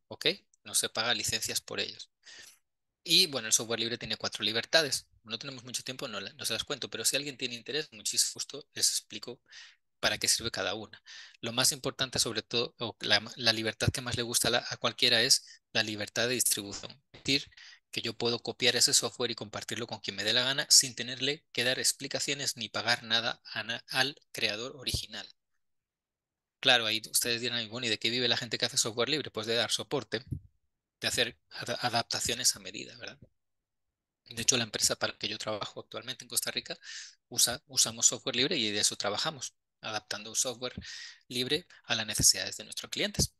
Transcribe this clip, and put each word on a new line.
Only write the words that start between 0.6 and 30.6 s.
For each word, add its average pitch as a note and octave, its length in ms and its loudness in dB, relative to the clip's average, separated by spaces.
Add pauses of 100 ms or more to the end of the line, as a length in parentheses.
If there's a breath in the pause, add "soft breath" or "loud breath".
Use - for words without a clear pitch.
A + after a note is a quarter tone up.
No G#2+ 100 -12
se - 160 2
paga A2+ 240 0
licencias - 480 -2
por - 180 -6
ellos. - 300 -8 (920 loud breath)
Y, F3 240 6
bueno, B2 220 -4
el G#2+ 60 4
software A2+ 260 0
libre A#2 180 -2
tiene A2 180 -6
cuatro - 280 -6
libertades. B2+ 640 0 (160)
No A2+ 140 -8
tenemos C3 260 -12
mucho B2 180 -6
tiempo, C3 260 -8
no G2+ 120 -6
la, G2 140 -10
no A#2 100 -12
se A2+ 80 0
las A2 120 -2
cuento, - 260 -6
pero A2 140 -6
si - 120 2
alguien C#3+ 220 -4
tiene B2 160 -4
interés, C3 380 -6
muchísimo G#2+ 420 0
gusto - 400 -10
les A2 160 2
explico - 500 -6 (600 loud breath)
para A2+ 180 2
qué - 100 0
sirve A2+ 220 2
cada F#2+ 240 -2
una. A2 280 -12 (380 loud breath)
Lo A#2 120 -6
más B2+ 200 4
importante, C3 460 -4
sobre A2+ 240 0
todo, - 360 -2
o A2+ 220 -6
la, G#2 220 4 (140)
la A#2 160 4
libertad A2 360 0
que - 120 0
más A#2+ 160 -4
le B2 60 0
gusta A#2+ 260 2
a - 20 4
la, A#2+ 180 2
a A#2+ 80 -6
cualquiera A#2+ 460 4
es - 400 2 (100)
la A2 100 2
libertad G#2+ 460 -2
de B2+ 60 0
distribución. G#2 560 0 (220)
Es - 100 -20
decir, C#3 280 0 (420 loud breath)
que - 100 -6
yo A2+ 120 -4
puedo A#2 260 0
copiar A#2+ 340 2
ese A#2+ 200 6
software A#2+ 360 2
y A#2 60 -4
compartirlo A2 500 -8
con A2 140 -10
quien G2+ 160 -6
me G2+ 80 -6
dé G#2+ 80 2
la B2 100 4
gana C#3 280 0
sin B2+ 260 8
tenerle C3 560 -4
que B2 100 0
dar B2+ 160 2
explicaciones C3+ 800 -2
ni A2 120 -6
pagar A#2 360 0
nada A2+ 400 0
a - 180 -6
na-, A2+ 280 -6
al C3+ 300 0 (120)
creador A2+ 440 -2
original. A2 520 -6 (1300)
Claro, B2 280 6
ahí A2 220 2
ustedes A#2+ 320 2
dirán, A#2 280 -2
"Bueno, B2 180 -4
¿y A2+ 40 2
de G#2+ 80 2
qué A2+ 120 2
vive B2 160 2
la A#2 100 4
gente A#2 220 -4
que B2 80 0
hace A#2+ 120 0
software A#2 300 2
libre?". C#3+ 220 -2
Pues G#2+ 160 -4
de A#2 80 0
dar A2+ 160 2
soporte, - 540 -2 (760)